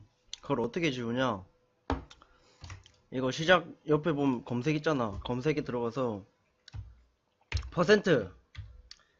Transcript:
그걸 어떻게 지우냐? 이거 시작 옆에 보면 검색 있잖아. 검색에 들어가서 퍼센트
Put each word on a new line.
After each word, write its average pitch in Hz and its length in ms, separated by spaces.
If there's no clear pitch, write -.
그걸 127 200
어떻게 147 300
지우냐? 120 540
이거 127 200
시작 165 360
옆에 151 240
보면 139 320
검색 123 320
있잖아. 131 480
검색에 131 380
들어가서 117 600
퍼센트 175 600